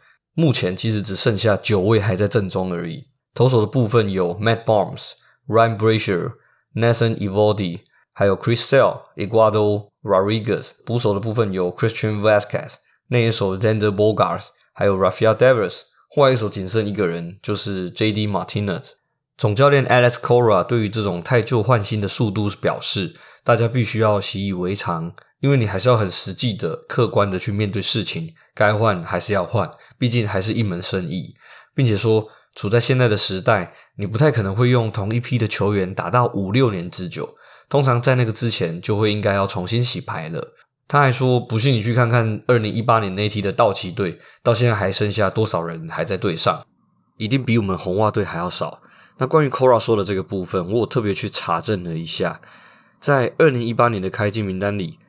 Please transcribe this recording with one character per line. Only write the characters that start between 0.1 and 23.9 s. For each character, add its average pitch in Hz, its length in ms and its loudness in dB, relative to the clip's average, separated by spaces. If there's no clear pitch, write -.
目 160 180 2
前 92 240 0
其 113 140 -2
实 107 100 -2
只 95 160 -4
剩 107 220 2
下 104 180 2
九 98 260 0
位 107 180 4
还 98 160 0
在 101 120 0
阵 95 220 0
中 92 240 -4
而 85 160 -6
已。 - 140 -12
投 120 120 4
手 123 140 4
的 107 60 0
部 120 200 0
分 107 220 2
有 90 300 -2
Matt 110 240 -2
Barnes、 95 480 0
Ryan 113 300 2
Brasier、 107 540 0
Nathan 113 420 2
Eovaldi， 98 640 0
还 - 120 0
有 98 100 4
Chris 117 320 2
Sale、 123 340 4
Eduardo 104 720 2
Rodriguez。 101 720 0
捕 117 140 -4
手 107 160 0
的 98 60 -2
部 110 120 -6
分 104 220 -2
有 90 180 -2
Christian 107 500 -2
Vasquez、 104 540 0
内 123 140 2
野 113 80 2
手 95 240 0
Xander 107 380 0
Bogaerts， 95 540 0
还 101 120 -2
有 98 120 2
Rafael 95 380 2
Devers。 120 460 2
外 135 140 6
野 131 40 2
手 110 140 -2
仅 92 180 -6
剩 107 160 0
一 104 80 -4
个 98 160 0
人， 85 360 -6
就 104 120 -4
是 92 360 -4
J 107 200 -2
D 104 160 -2
Martinez。 95 640 -4
总 104 180 0
教 139 140 4
练 139 160 4
Alex 123 280 4
Cora 113 500 4
对 117 180 0
于 104 80 -2
这 107 140 -4
种 87 180 -4
太 120 200 2
旧 113 200 0
换 110 200 2
新 107 200 -2
的 98 60 -2
速 107 240 0
度 104 180 -2
表 76 200 -2
示， - 340 -2
大 120 120 4
家 113 120 2
必 120 160 0
须 107 160 -2